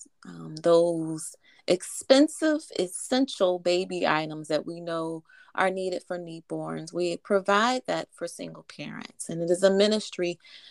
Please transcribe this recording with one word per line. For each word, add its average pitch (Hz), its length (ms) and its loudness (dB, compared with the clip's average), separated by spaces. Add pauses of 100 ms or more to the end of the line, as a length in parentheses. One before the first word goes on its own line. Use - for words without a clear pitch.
(280)
um, 165 300 -12
those 165 760 2 (320)
expensive, 302 960 2 (180)
essential 185 800 0
baby 180 480 0
items 156 440 -2
that 151 180 -2
we 170 120 -10
know 165 440 -6 (320)
are 190 160 0
needed 185 360 -4
for 175 120 -6
newborns. 160 760 -10
We 175 240 -2
provide 208 720 2
that 170 260 -4
for 170 140 -10
single 165 360 -14
parents. - 640 -14
And 170 140 -4
it 170 80 -2
is 180 140 2
a 196 80 8
ministry 196 680 2 (340)